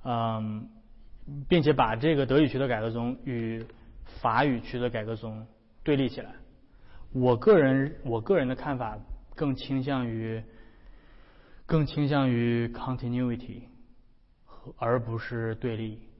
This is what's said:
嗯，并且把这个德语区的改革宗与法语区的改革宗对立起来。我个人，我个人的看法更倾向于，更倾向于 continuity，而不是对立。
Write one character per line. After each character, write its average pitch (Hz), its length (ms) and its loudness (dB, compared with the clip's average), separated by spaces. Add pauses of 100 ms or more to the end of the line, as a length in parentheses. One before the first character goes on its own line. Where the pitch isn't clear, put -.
嗯， 113 640 -2 (800)
并 175 140 6
且 143 120 4
把 117 220 2
这 147 200 2
个 139 100 4
德 135 140 4
语 151 80 6
区 123 100 -2
的 135 100 0
改 113 140 0
革 113 80 -2
宗 117 340 -2
与 113 400 -4 (560)
法 120 240 2
语 127 180 2
区 - 180 -8
的 123 100 0
改 113 160 -4
革 113 100 -4
宗 110 300 -10 (380)
对 151 120 4
立 131 140 2
起 - 120 -8
来。 - 120 -16 (760)
我 123 260 4
个 190 220 8
人， 135 340 4 (100)
我 117 160 -2
个 180 180 2
人 131 100 2
的 127 80 -2
看 139 220 -4
法 110 200 -6 (380)
更 143 180 0
倾 131 300 -2
向 131 240 -2
于， 110 340 -4 (1200)
更 156 200 4
倾 143 220 0
向 139 220 4
于 117 400 2
continuity， 120 920 -4 (1120)
而 120 200 2
不 113 200 -4
是 113 380 -4
对 117 200 -4
立。 110 320 -8 (120)